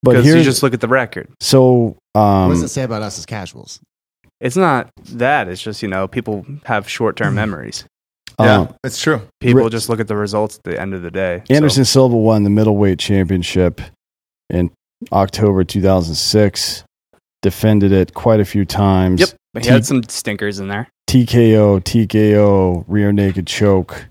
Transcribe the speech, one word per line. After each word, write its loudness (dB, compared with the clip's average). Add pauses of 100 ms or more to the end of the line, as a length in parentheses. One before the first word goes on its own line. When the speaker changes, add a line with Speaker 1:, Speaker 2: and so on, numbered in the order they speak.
Speaker 1:
But 4
Speaker 2:
'Cause 4
you 6
Speaker 1:
here's 6
Speaker 2:
just 0
look 2
at -4
the -4
record. -2 (120)
Speaker 1:
So, 4 (180)
um, 4
Speaker 3:
What 4
does 0
it -6
say -6
about -8
us -10
as -16
casuals? -16 (600)
Speaker 2:
It's -4
not 0 (240)
that. -2
It's -12
just, -10
you -6
know, -4
people -8 (180)
have -4
short-term -4
Speaker 3:
Mm-hmm. -4
Speaker 2:
memories. -8 (540)
Speaker 4:
Yeah, 4
Speaker 1:
uh, -2 (180)
Speaker 4:
it's -8
true. -2 (220)
Speaker 2:
People 4
Speaker 1:
Ri- 0
Speaker 2:
just -6
look -4
at -6
the -4
results -4
at -20
the -8
end -8
of -10
the -10
day. -4
Speaker 1:
Anderson 2
Speaker 2:
So. -2 (100)
Speaker 1:
Silva 4
won 4
the 2
middleweight 2
championship -2 (680)
in -2 (420)
October 0
two -4
thousand 0
six. -2 (600)
Defended 2
it 0
quite 0
a 0
few -2
times. 0
Speaker 2:
Yep. 2 (240)
He -10
Speaker 1:
T- -4
Speaker 2:
had 4
some -2
stinkers -8
in -10
there. -8 (180)
Speaker 1:
T 4
K 4
O, 4
T 0
K 2
O, 2
rear 0
naked 0
choke -2